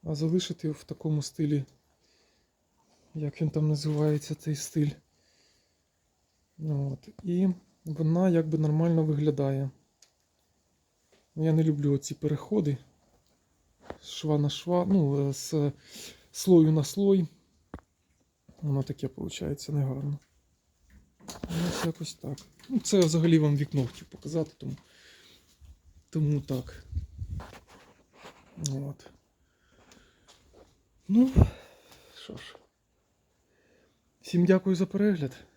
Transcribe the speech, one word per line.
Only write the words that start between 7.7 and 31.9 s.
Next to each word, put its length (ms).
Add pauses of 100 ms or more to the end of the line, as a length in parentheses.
вона 440
якби 280
нормально 460
виглядає. 680 (1700)
Ну, 100
я 80
не 100
люблю 300
оці 200
переходи. 640 (1300)
Шва 340
на 120
шва, 360
ну, 440
е, 40
з 380 (600)
слою 400
на 120
слой. 440 (1300)
Воно 220
таке, 320
виходить, 540
негарно. 500 (1500)
Ось 160
якось 280
так. 240 (320)
Ну, 100
це 180
я 80
взагалі 340
вам 180
вікно 300
хотів 200
показати, 500
тому, 180 (1300)
тому 320
так. 460 (1700)
От. 520 (2000)
Ну, 240 (840)